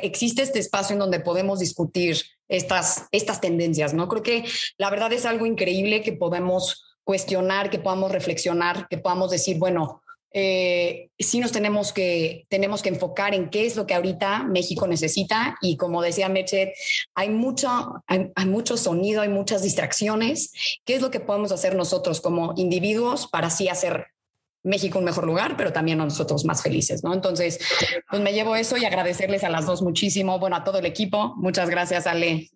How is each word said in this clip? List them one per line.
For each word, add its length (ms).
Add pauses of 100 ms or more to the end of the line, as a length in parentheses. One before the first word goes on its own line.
existe 380
este 180
espacio 320
en 80
donde 180
podemos 400
discutir 600 (300)
estas, 640
estas 300
tendencias, 520
¿no? 140
Creo 160
que 220 (320)
la 140
verdad 220
es 120
algo 220
increíble 560
que 100
podemos 720 (180)
cuestionar, 680
que 100
podamos 320
reflexionar, 760
que 100
podamos 340
decir, 260
bueno, 420 (340)
eh, 840
sí 220
nos 120
tenemos 400
que, 560
tenemos 320
que 80
enfocar 460
en 160
qué 160
es 100
lo 100
que 60
ahorita 520
México 420
necesita. 720
Y 160
como 240
decía 300
Meche, 420 (420)
hay 140
mucho, 400 (380)
hay, 280
hay 120
mucho 320
sonido, 420
hay 80
muchas 340
distracciones. 1200
¿Qué 80
es 80
lo 80
que 100
podemos 320
hacer 220
nosotros 480
como 340
individuos 680
para 220
así 200
hacer 380 (580)
México 360
un 40
mejor 220
lugar, 320
pero 120
también 300
a 40
nosotros 420
más 160
felices, 420
¿no? 80
Entonces, 460 (500)
pues 140
me 100
llevo 240
eso 220
y 80
agradecerles 580
a 60
las 160
dos 160
muchísimo, 560
bueno, 180
a 80
todo 140
el 80
equipo. 500
Muchas 320
gracias, 380
Ale, 500